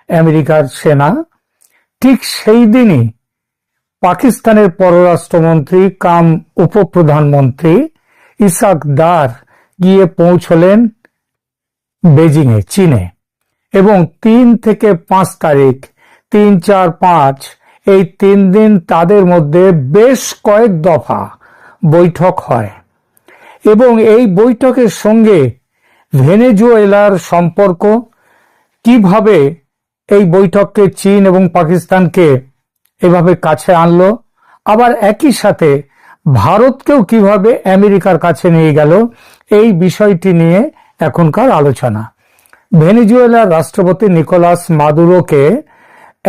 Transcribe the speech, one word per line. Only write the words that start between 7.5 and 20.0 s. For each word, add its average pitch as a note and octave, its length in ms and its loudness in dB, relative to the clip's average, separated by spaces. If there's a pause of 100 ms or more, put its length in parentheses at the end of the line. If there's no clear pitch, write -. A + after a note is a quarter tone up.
ইসাক G3 460 0
দার D3+ 440 0 (540)
গিয়ে F#3+ 220 2
পৌঁছলেন F3+ 840 0 (1160)
বেজিংয়ে, D3 560 2
চীনে। A#2+ 480 -2 (640)
এবং G3 320 2 (160)
তিন A#3 360 2
থেকে G#3+ 360 -2
পাঁচ F#3 460 -4
তারিখ, C#3 460 -2 (460)
তিন, G#3 280 2
চার, F#3 320 0
পাঁচ, D3+ 520 -2 (420)
এই G3 180 2 (160)
তিন G3 320 2
দিন G#3+ 280 2
তাদের F3+ 460 0
মধ্যে F3 460 0
বেশ F3+ 720 -2